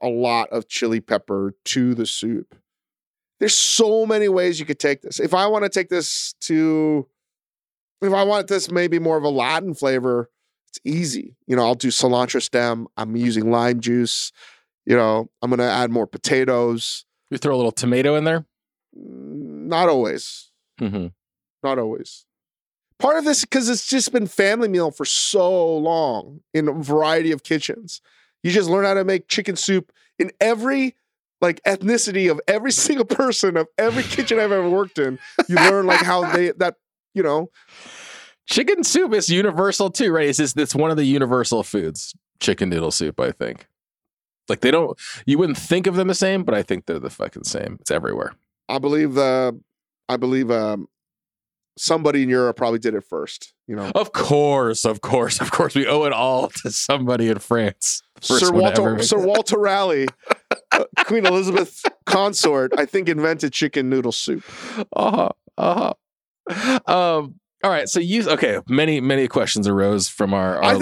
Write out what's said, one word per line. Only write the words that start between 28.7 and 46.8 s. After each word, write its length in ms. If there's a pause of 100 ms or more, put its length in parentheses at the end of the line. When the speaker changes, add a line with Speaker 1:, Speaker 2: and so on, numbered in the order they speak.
Speaker 1:
learn 140
how 100
to 100
make 240
chicken 280
soup 360 (260)
in 120 (100)
every, 540 (460)
like, 240
ethnicity 640
of 180
every 240
<laughs> 140
single 180
person 520
of 120 (100)
every 260
kitchen 340
I've 140
ever 160
worked 300
in. 200 (300)
You 80
learn, 300
like, 140
how 320
they, 200
that, 240 (380)
you 80
know. 280 (960)
Speaker 2:
Chicken 360
soup 300
is 160
universal 640
too, 200
right? 160
It's 120
just, 200
it's 160
one 160
of 60
the 80
universal 580
foods, 520 (260)
chicken 300
noodle 200
soup, 300
I 100
think. 380 (800)
Like, 120
they 100
don't, 280 (280)
you 120
wouldn't 200
think 280
of 100
them 120
the 60
same, 300
but 100
I 80
think 240